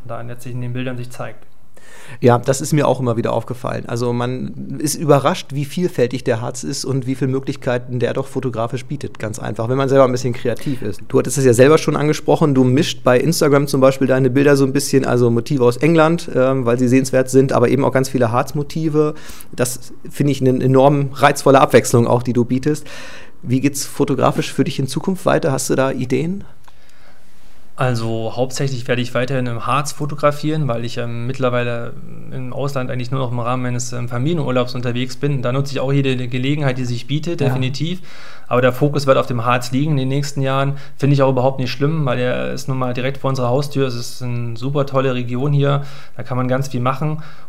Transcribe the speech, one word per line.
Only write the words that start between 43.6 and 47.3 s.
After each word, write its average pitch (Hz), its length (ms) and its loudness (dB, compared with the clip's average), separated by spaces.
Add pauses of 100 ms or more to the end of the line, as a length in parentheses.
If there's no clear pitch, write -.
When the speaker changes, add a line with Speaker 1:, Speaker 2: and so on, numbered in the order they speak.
Speaker 1:
Es 120 80 -4
ist - 260 -6
eine 120 340 -4
super 139 300 0
tolle 135 280 0
Region 123 380 -2
hier. 143 300 2 (340)
Da 120 60 -8
kann 123 140 -4
man 127 100 0
ganz 131 220 0
viel 127 120 -4
machen. 147 440 -2 (240)